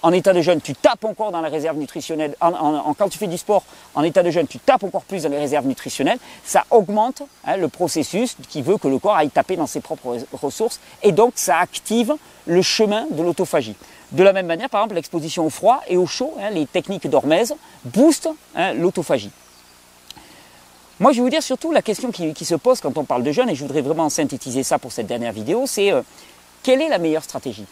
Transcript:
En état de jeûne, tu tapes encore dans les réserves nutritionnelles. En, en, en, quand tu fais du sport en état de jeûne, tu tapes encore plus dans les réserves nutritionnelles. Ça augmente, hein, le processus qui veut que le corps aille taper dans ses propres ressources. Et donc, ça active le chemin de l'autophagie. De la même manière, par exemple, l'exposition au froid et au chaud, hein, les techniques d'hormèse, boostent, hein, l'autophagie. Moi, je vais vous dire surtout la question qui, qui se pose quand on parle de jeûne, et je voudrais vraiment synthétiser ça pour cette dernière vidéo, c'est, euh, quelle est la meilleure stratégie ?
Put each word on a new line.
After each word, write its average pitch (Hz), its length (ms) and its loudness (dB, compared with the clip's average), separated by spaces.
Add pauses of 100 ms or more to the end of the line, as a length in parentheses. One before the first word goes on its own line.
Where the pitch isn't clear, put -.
En 170 120 6
état 185 200 4
de 175 80 4
jeûne, 160 200 2
tu 143 120 -8
tapes - 320 0
encore 214 260 -4
dans 165 100 -4
les 160 80 -4
réserves 151 280 -4
nutritionnelles. 151 640 -6
En, 170 120 2
en, 156 220 0 (140)
en, 196 60 -2
quand 202 140 0
tu - 100 -10
fais 214 80 -4
du 170 100 -4
sport 202 260 0 (300)
en 143 80 0
état 170 220 4
de 175 80 2
jeûne, 165 160 2
tu - 100 -12
tapes - 260 4
encore 180 200 -4
plus 185 200 -6
dans 151 60 0
les 143 80 -2
réserves 143 300 0
nutritionnelles. 139 520 -2 (240)
Ça - 280 2
augmente, 214 500 4 (240)
hein, 165 120 0
le 175 100 0
processus 175 680 -2 (140)
qui 147 140 -6
veut 185 140 2
que - 100 -2
le 135 100 2
corps 208 180 2
aille 151 140 2
taper - 280 0
dans 156 100 -2
ses - 140 -6
propres 123 360 -8 (160)
ressources. 143 460 -4 (240)
Et 202 80 6
donc, 220 240 4
ça 175 240 0
active 220 560 0 (320)
le 175 160 4
chemin 214 480 2
de 156 100 -4
l'autophagie. 156 540 -2 (380)
De 165 100 4
la 196 100 8
même 185 140 -2
manière, 175 220 -4
par 202 120 0
exemple, 196 140 -4
l'exposition 160 500 -4
au 160 40 0
froid 226 380 2
et 180 100 2
au 180 100 4
chaud, 302 320 -6
hein, 202 100 -4
les 165 160 -2
techniques 185 420 -4
d'hormèse, 160 480 2 (280)
boostent, 262 460 4 (260)
hein, 170 180 0
l'autophagie. 147 580 0 (1700)
Moi, 214 120 0
je 233 60 0
vais 240 40 -2
vous 254 80 0
dire 302 140 -2
surtout 311 280 -6
la 254 120 0
question 220 260 -6
qui, 160 240 -6
qui - 100 -12
se 170 120 -2
pose 247 260 0
quand 139 160 -6
on 151 60 -4
parle 127 180 -2
de 135 100 -2
jeûne, 226 200 0
et - 20 -2
je 131 80 -6
voudrais 143 200 -4
vraiment 156 280 -2
synthétiser 135 540 -4
ça 143 160 0
pour 123 120 -12
cette 113 140 -8
dernière 117 260 -6
vidéo, 131 360 -2
c'est, 196 240 0
euh, 135 100 2 (640)
quelle 262 180 4
est 320 80 0
la 240 80 2
meilleure 160 260 0
stratégie ? 107 480 -10